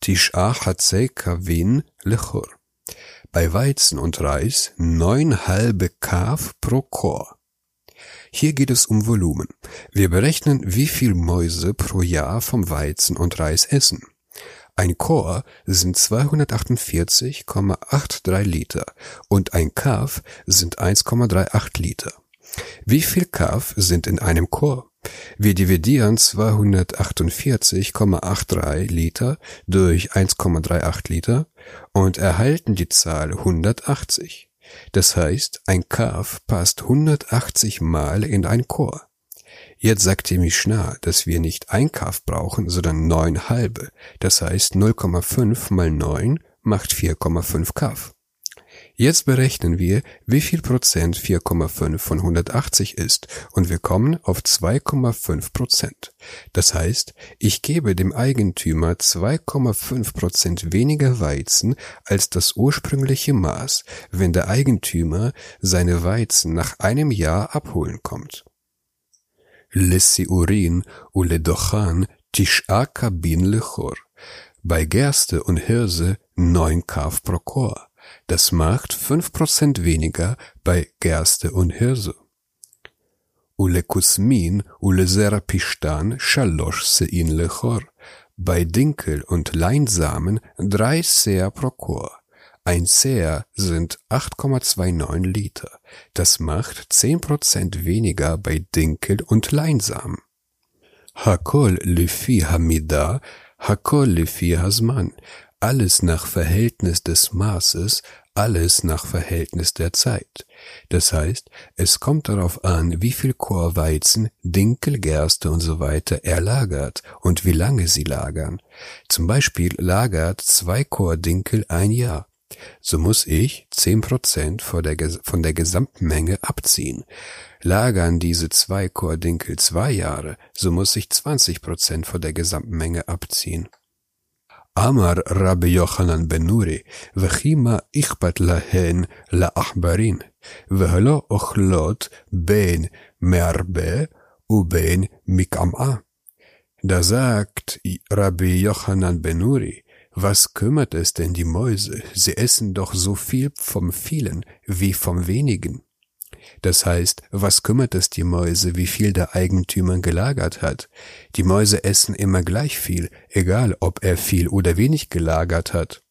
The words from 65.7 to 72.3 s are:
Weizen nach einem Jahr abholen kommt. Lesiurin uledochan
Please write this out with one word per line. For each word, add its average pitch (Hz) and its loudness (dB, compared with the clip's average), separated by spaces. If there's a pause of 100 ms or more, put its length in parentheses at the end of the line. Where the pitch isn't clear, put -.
Weizen 90 0
nach - -4
einem 135 0
Jahr 95 0
abholen - -4
kommt. - -12 (1300)
Lesiurin 92 2 (280)
uledochan 85 0 (280)